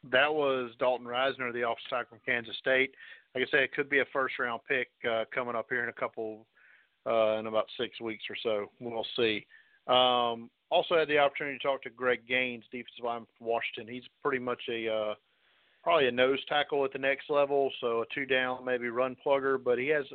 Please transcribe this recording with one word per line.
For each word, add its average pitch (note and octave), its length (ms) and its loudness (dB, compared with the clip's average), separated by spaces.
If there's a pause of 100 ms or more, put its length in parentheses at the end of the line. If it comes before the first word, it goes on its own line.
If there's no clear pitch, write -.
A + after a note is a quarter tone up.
(100)
That C#3 220 4
was C3+ 460 0
Dalton B2+ 280 0
Reisner, B2 460 -2
the A#2+ 100 -2
offensive A#2 280 -4
tackle A#2+ 260 -6
from - 80 -20
Kansas A#2 340 -2
State. C3 360 2 (400)
Like B2+ 120 0
I - 40 -12
said, D3 100 4
it B2+ 120 0
could C#3+ 180 -4
be C#3 100 4
a B2 120 2
first-round B2+ 540 -2
pick, B2+ 220 -2 (200)
uh, A2+ 160 0 (100)
coming A#2+ 200 -4
up A2 140 -4
here B2 140 -2
in A#2 80 -4
a - 20 -18
couple, A2 540 -8 (600)
uh, A2 320 2
in A2 80 -6
about A2 200 0 (120)
six A#2 220 -6
weeks A2 300 -8
or G2+ 120 -10
so. G#2 280 -2 (100)
We'll A#2 260 -6 (100)
see. A2 300 2 (400)
Um, A#2+ 640 2 (200)
also E3+ 260 2
had D#3 120 2
the D3 100 4
opportunity C#3+ 400 0
to - 40 -12
talk C3+ 200 -2
to B2+ 80 -12
Greg A#2+ 360 0
Gaines, B2 460 -2
defensive A#2+ 320 -12
lineman A#2 220 -6 (100)
from A2+ 100 -12
Washington. A2+ 460 -4
He's B2 120 -12 (180)
pretty C3+ 160 0
much B2 320 -4
a, A2+ 180 -4
uh, G#2+ 260 0 (680)
probably D#3 260 4
a A#2+ 40 2
nose B2+ 260 4 (100)
tackle C#3+ 360 2
at C3+ 80 -2
the C3+ 60 -8
next C3+ 320 -2
level, C#3+ 400 4 (100)
so A#2 220 0
a - 20 -2 (100)
two-down, B2+ 500 0
maybe B2 240 -2
run B2 360 0
plugger, C3+ 380 2
but B2 160 2
he C3 100 -2
has D3 160 2 (100)